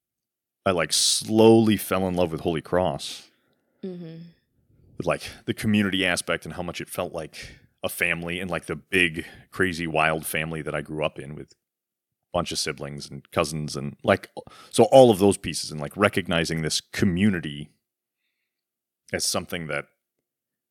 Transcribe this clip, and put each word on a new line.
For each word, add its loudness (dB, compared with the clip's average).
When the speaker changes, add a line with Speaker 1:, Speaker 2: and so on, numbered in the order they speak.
Speaker 1:
I, 4
like, 0
slowly 6
fell -2
in -2
love 2
with -6
Holy -2
Cross. -4
Speaker 2:
Mm-hmm. -14
Speaker 1:
With, -6
like, -2
the -4
community 0
aspect -2
and -12
how -8
much -10
it -12
felt -6
like -12
a -6
family -4
and, -8
like, -6
the -6
big, 0
crazy, -2
wild 0
family -4
that -6
I -4
grew -6
up -6
in -12
with -16
a -20
bunch -2
of -4
siblings -8
and -18
cousins -4
and, -8
like, 2
so 6
all 12
of 4
those 4
pieces -8
and, -10
like, -8
recognizing 0
this -4
community 0
as -4
something -6
that -6